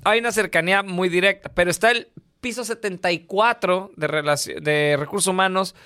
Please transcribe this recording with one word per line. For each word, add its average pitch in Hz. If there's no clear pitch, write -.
hay 214
una 233
cercanía 190
muy 185
directa, 185
pero 175
está 220
el 240
piso 247
setenta 196
y 170
cuatro 196
de 156
relaci-, 147
de 147
recursos 180
humanos 185